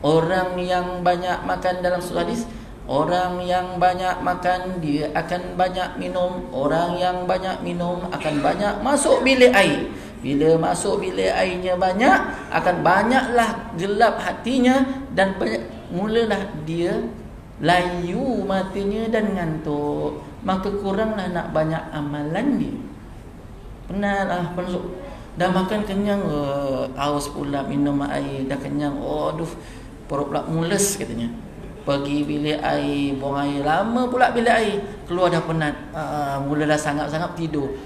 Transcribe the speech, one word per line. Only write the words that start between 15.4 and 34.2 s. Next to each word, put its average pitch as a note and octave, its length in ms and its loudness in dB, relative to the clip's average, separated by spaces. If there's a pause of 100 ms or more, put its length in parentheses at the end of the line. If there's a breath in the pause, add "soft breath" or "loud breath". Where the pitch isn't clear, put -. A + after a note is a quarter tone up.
mulalah G#3 560 0 (160)
dia E3+ 400 -2 (560)
layu F3+ 880 0
matanya G3+ 640 -2
dan G#3 240 0
ngantuk. D3+ 880 -2 (200)
Maka F#3+ 360 0
kuranglah G3+ 520 0
nak E3+ 240 -4
banyak D#3 280 2 (120)
amalan D3 520 -2 (120)
dia. - 160 -2 (1120)
Penatlah, F#3+ 720 0
penusuk. F3+ 320 -4 (480 loud breath)
Dah F3+ 100 4
makan F#3+ 380 2
kenyang, G3+ 320 2
eh, C#3+ 680 0 (140)
haus C#3+ 320 0
pula C#3+ 320 -2
minum C#3+ 420 2
air, C#3 460 -2
dah C#3 80 -2
kenyang. C#3+ 400 -2
Oh, D3 320 -2
aduh, D#3+ 180 -4 (640 loud breath)
perut C#3+ 180 -2
pula D3+ 160 -2
mules E3 540 0
katanya. A#2 320 -4 (560)
Pergi C#3+ 400 0
bilik D3+ 320 0
air, C#3+ 580 0
buang C#3 260 -2
air, C#3+ 200 -2
lama A3 480 2
pula B3 240 4